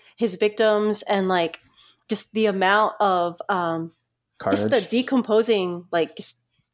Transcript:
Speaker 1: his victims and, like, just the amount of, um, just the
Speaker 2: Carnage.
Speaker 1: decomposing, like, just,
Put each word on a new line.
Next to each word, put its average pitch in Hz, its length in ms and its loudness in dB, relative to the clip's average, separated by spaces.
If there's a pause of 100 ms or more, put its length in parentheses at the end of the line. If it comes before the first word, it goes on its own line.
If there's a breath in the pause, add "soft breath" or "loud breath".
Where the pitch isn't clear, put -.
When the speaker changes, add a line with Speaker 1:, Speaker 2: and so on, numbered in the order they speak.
(160 soft breath)
Speaker 1:
his 220 180 -2
victims 208 680 0
and, 196 260 0
like, 175 320 -2 (480 soft breath)
just - 260 -4
the 220 120 2
amount 196 540 2
of, 175 360 0 (120)
um, 165 420 -2 (580)
just 101 140 2
the 107 80 0
Speaker 2:
Carnage. 220 180 0
Speaker 1:
decomposing, 220 1000 0
like, 165 240 -2
just, - 300 -8 (300)